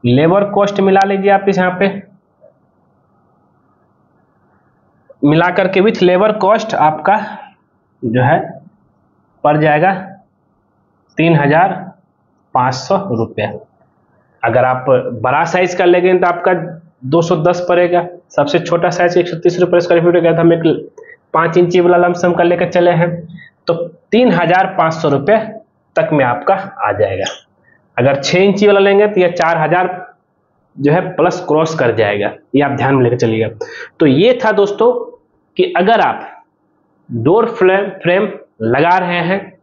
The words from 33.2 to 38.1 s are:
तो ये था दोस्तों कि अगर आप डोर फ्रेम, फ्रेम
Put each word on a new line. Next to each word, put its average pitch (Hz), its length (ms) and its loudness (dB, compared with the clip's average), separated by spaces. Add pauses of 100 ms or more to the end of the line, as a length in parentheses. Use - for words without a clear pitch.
तो 165 60 4
ये 196 380 2
था 220 80 0
दोस्तों 202 400 0 (640)
कि - 200 0
अगर 214 240 2
आप - 440 -4 (640)
डोर 156 380 0
फ्रेम, 196 420 0 (140)
फ्रेम 190 260 0 (340)